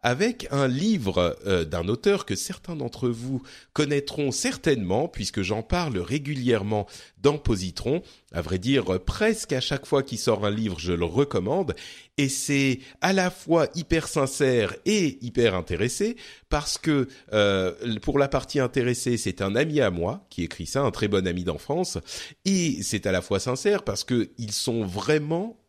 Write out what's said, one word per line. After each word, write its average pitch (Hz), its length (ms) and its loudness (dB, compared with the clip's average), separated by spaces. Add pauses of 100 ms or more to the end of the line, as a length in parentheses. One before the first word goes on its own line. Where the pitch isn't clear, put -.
avec 185 480 0
un 139 160 2
livre, 123 680 2 (120)
euh, 90 180 2
d'un 85 220 -4
auteur 190 400 0
que 98 80 -2
certains - 400 -8
d'entre 123 340 -4
vous 123 320 -4 (320)
connaîtront 143 560 0
certainement, 135 800 0
puisque 104 340 -4
j'en 104 220 -2
parle 160 340 0
régulièrement 117 880 0 (320)
dans 147 220 4
Positron. 151 640 -2 (280)
À 87 100 -2
vrai 92 180 -2
dire, 107 440 2
presque 220 500 0
à 127 80 0
chaque - 260 -4
fois 139 160 2
qu'il 123 160 -6
sort 107 260 2
un 101 60 2
livre, 104 280 -2
je 87 140 -2
le 85 120 2
recommande. 117 680 0 (440)
Et 139 120 2
c'est 135 500 0 (220)
à 185 120 2
la 180 180 2
fois 160 420 2
hyper 165 340 -2
sincère 131 680 2 (100)
et 190 400 2
hyper 113 300 4
intéressé, 113 600 -2 (320)
parce 147 280 -2
que, 143 300 2 (260)
euh, 98 400 4 (280)
pour 143 180 0
la 139 80 4
partie 139 320 -2
intéressée, 123 580 2
c'est 98 240 -4
un 98 140 0
ami 147 260 2
à 107 80 4
moi 90 400 -2
qui 87 140 -6
écrit 82 220 -8
ça, 135 160 -2
un 127 100 2
très - 160 -2
bon 98 180 2
ami 87 200 -2
d'enfance. 135 520 -4 (460)
Et 170 400 0
c'est 104 240 -2
à 95 40 2
la 90 100 2
fois 95 180 0
sincère 170 440 0
parce 98 200 -4
que 120 340 0
ils 107 140 -8
sont 113 340 -2
vraiment 151 720 -2 (100)